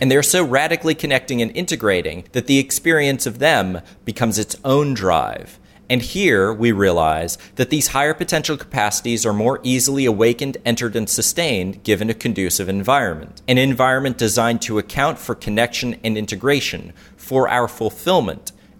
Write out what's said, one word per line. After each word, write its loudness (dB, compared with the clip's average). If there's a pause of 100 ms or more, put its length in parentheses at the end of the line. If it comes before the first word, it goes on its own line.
And 2
they're 4
so 2
radically 0
connecting -2
and -4
integrating 0
that -2
the 6
experience 0
of -6
them 2 (220)
becomes -2
its -4 (100)
own 2
drive. -2 (320)
And 2
here 2
we 2
realize 2 (200)
that 0
these 0
higher 0
potential -2
capacities -2
are 2
more 0
easily 0
awakened, 2
entered, -2
and -2
sustained -2
given 0
a -4
conducive -2
environment. -2
An 4
environment 2
designed 0
to -2
account -2
for -8
connection -2
and -2
integration, -2 (220)
for 0
our 0
fulfillment -2 (260)